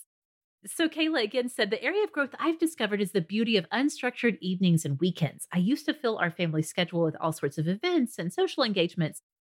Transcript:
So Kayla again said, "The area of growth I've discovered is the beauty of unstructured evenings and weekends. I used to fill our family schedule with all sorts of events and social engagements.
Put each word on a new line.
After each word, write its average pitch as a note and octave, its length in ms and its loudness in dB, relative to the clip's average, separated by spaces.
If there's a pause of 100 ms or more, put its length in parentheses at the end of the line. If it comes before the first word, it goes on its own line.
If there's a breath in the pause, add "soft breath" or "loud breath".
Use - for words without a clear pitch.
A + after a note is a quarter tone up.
(680)
So D#4+ 220 0
Kayla D#4 340 0
again B3 260 0
said, G#3 220 -2
"The G#3+ 120 -2
area F#4+ 220 0
of - 80 -6
growth A3 260 -2
I've D#4+ 200 0
discovered G#3+ 420 0
is G3 120 -2
the F#3+ 100 2
beauty A3 340 2
of G3 140 2
unstructured B3 720 0
evenings F3+ 440 2
and C#3 160 -2
weekends. - 520 -2
I F3 60 0
used A#3 280 2
to D4+ 80 0
fill A3+ 240 -2
our E3+ 120 0
family D#3+ 320 0
schedule E3+ 400 -2
with D#3+ 160 0
all D#3+ 140 -2
sorts C#3+ 240 -4
of D#3 100 0
events B3+ 520 0
and F3+ 140 -4
social F#4 300 0
engagements. F3 600 0 (200)